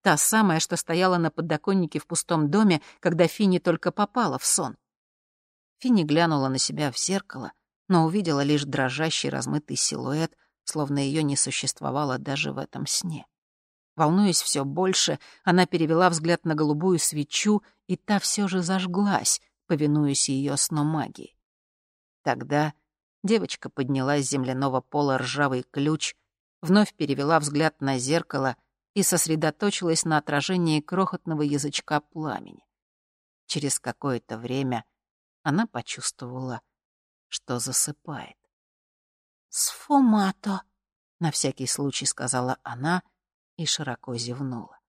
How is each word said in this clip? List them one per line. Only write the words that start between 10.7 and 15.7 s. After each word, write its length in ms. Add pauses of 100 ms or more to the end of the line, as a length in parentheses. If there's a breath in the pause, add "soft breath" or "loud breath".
ее 220
не 140
существовало 840
даже 360
в 60
этом 260
сне. 400 (680)
Волнуясь 460
все 240
больше, 540 (240 loud breath)
она 220
перевела 440